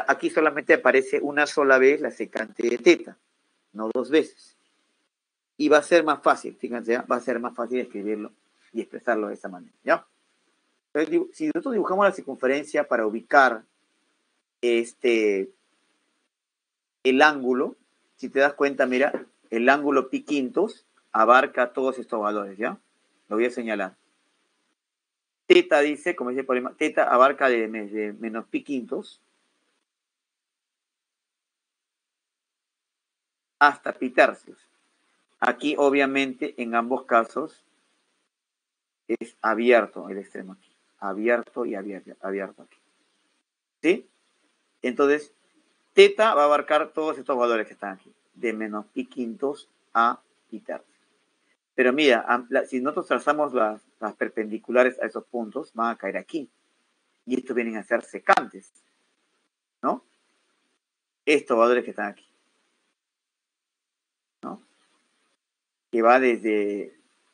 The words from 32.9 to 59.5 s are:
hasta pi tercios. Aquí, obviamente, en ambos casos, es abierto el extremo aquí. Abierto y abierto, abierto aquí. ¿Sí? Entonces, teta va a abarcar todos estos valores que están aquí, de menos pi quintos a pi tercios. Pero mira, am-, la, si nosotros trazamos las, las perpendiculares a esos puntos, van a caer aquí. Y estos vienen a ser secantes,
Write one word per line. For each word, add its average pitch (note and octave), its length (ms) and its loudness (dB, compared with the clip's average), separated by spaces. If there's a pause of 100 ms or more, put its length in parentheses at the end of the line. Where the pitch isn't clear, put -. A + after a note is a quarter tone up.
hasta - 340 2
pi B2+ 160 -8
tercios. B2 480 0 (840)
Aquí, B2 380 -2
obviamente, C#3 800 0
en A#2 180 -6
ambos B2 300 -2
casos, B2+ 580 -2 (1400)
es - 340 -8
abierto A2 680 2
el G2 100 -10
extremo F#2+ 340 -16
aquí. - 160 -20 (300)
Abierto A2+ 640 -4
y A2+ 100 -6
abierto, G2 460 -12
abierto G2 400 -8
aquí. - 160 -20 (1040)
¿Sí? F#3+ 260 0 (760)
Entonces, C#3+ 520 -2 (600)
teta G3+ 400 6
va D3 100 4
a - 20 6
abarcar D3 480 0
todos D#3 240 -4
estos C3 200 -4
valores A#2 300 0
que - 60 -20
están G2+ 220 -10
aquí, - 180 -20 (200)
de A#2 200 -4
menos G#2+ 340 -8
pi C3 180 -8
quintos B2+ 640 -8 (240)
a A#2 280 0 (280)
pi G#2+ 100 -14
tercios. - 280 -14 (880)
Pero B2 180 4
mira, C3+ 340 4
am-, A#2+ 220 0
la, C3 160 0
si B2+ 160 -6
nosotros D3+ 260 -4
trazamos D3 460 -2
las, G#2+ 280 -2 (180)
las G#2+ 140 -6
perpendiculares A2 880 -2
a - 40 -4
esos A2 200 -10
puntos, A#2 480 -10
van A#2 180 -2
a A2+ 60 -12
caer F#2+ 200 -8
aquí. C3 320 -10 (760)
Y B2+ 120 -4
estos B2+ 180 -8
vienen A#2 220 -4
a G2+ 60 -10
ser - 200 -4
secantes, - 680 -6 (1120)